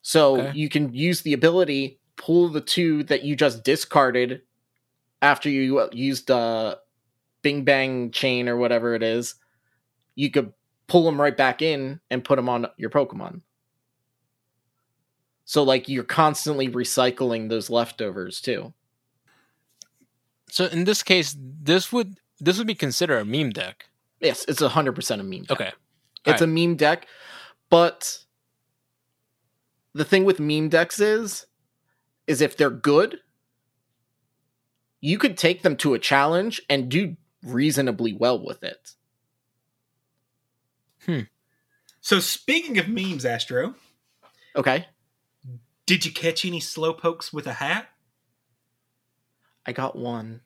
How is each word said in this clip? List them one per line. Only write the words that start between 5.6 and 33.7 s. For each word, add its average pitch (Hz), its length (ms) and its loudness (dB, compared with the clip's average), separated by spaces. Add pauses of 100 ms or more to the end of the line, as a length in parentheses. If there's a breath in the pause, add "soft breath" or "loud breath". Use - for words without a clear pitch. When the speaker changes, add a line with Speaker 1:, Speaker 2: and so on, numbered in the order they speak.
Speaker 1:
uh, 110 120 0
used 127 360 -4
the 117 520 0 (640)
Bing 143 240 -2
Bang 131 460 0
chain 123 360 -2
or 120 80 0
whatever 120 400 0
it 113 80 -2
is. 113 320 -2 (800)
You 135 160 -2
could 123 220 0 (340)
pull 165 220 6
'em 143 100 -2
right 143 160 2
back 131 260 2
in 143 380 -2 (100)
and 123 140 -2
put 139 160 2
'em 123 80 -2
on 120 200 -2 (100)
your 110 120 -6
Pokemon. 143 520 -4 (2000)
So, - 200 0
like, 131 260 2
you're 127 160 -6
constantly 143 640 0
recycling 123 800 -2
those 110 200 -4
leftovers, 104 680 -4
too. 113 340 -6 (1800)
Speaker 2:
So 180 180 -2
in 165 180 -2
this 202 180 0
case, 156 340 2
this 147 540 0
would, 214 260 -4 (220)
this 175 180 2
would 226 100 -4
be 214 80 -2
considered 143 420 0
a 107 80 -2
meme 131 240 -2
deck? - 400 -10 (320)
Speaker 1:
Yes, - 260 0
it's 156 140 -2
a 139 80 4
hundred 139 260 0
percent - 240 -6
a 98 60 -8
meme 95 180 -10
deck. - 80 -6
Speaker 2:
Okay. 95 200 -4 (540)
Speaker 1:
It's - 20 2
Speaker 2:
All 151 60 4
right. 117 80 2
Speaker 1:
a 165 60 4
meme 165 300 2
deck, 151 300 2 (600 loud breath)
but - 540 4 (1700)
the 147 120 -2
thing 190 200 4
with 185 140 4
meme 151 300 0
decks 170 300 2
is, 214 480 0 (800)
is 143 120 0
if 147 160 2
they're 143 140 4
good, 147 500 2 (1800)